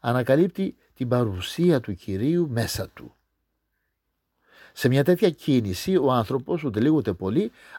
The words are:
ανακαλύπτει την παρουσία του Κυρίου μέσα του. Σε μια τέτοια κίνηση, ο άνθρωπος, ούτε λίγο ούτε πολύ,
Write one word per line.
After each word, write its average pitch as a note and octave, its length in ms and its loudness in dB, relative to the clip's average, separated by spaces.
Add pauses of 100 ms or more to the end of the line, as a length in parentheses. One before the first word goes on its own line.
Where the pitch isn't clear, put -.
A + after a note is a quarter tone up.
ανακαλύπτει C3+ 760 0 (180)
την B2+ 140 -6
παρουσία B2 720 0
του G#2+ 140 -8
Κυρίου C#3 540 -2
μέσα A2 400 -4
του. - 260 -20 (1600)
Σε - 160 0
μια C3+ 160 2
τέτοια F3+ 260 2
κίνηση, C3 680 0
ο C#3 160 2
άνθρωπος, C3+ 520 -2
ούτε G#2+ 160 -2
λίγο D3+ 160 2
ούτε A2 160 -2
πολύ, A#2 400 -2 (260)